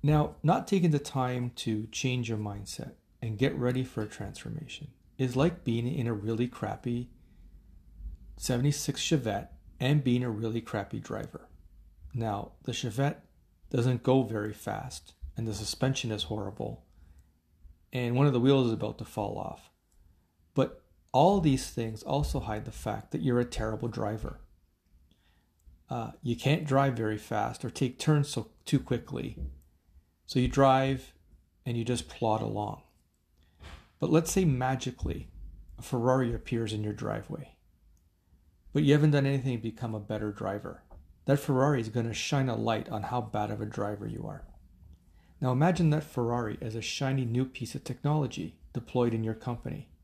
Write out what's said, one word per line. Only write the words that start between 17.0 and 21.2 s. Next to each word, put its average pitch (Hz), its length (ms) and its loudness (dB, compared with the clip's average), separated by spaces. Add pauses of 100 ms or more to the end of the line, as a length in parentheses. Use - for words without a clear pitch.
and 123 260 0
one 139 100 6
of 139 80 6
the 123 60 6
wheels 131 260 6
is 113 60 2
about 107 260 -4
to 107 60 -8
fall 104 340 -6
off. - 320 -10 (840)
But - 260 0 (340)
all 185 260 6